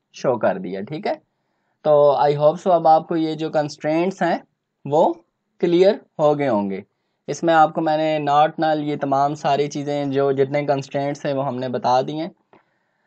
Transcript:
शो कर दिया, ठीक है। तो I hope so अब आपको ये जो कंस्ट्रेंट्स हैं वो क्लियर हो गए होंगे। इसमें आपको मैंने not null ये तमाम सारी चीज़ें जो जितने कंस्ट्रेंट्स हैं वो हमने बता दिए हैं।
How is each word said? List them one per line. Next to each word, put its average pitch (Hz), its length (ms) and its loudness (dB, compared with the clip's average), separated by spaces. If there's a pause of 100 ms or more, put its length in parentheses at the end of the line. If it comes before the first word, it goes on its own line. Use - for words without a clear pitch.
(140)
शो 131 220 -2
कर 101 220 -2
दिया, 92 240 -10
ठीक 156 240 -10
है। - 80 -4 (720)
तो 151 100 4 (260)
I 147 160 2
hope 151 260 2
so 196 80 0
अब 165 160 2
आपको 160 300 2
ये 160 200 -2
जो 156 140 -6
कंस्ट्रेंट्स 156 720 -2
हैं 175 200 -2 (420)
वो 147 200 2 (560)
क्लियर 180 400 2 (200)
हो 151 140 4
गए 143 140 -2
होंगे। 101 340 -2 (460)
इसमें 165 260 -2
आपको 156 260 4
मैंने 156 440 0
not 147 360 2
null 156 240 -2
ये 147 120 -4
तमाम 139 400 -2
सारी 147 320 -2
चीज़ें 143 420 -4
जो 139 220 0
जितने 139 320 0
कंस्ट्रेंट्स 143 640 -4
हैं 143 80 -4
वो 135 80 -2
हमने 127 280 -6
बता 123 320 0
दिए 151 200 -6
हैं। 180 80 -8 (760)